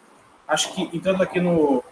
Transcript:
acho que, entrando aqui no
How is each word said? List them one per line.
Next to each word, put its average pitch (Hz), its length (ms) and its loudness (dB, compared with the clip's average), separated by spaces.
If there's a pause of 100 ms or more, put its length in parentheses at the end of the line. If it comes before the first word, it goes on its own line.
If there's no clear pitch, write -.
(480)
acho - 260 -2
que, 185 100 -4 (120)
entrando 190 260 0
aqui 180 200 -2
no 151 400 2 (100)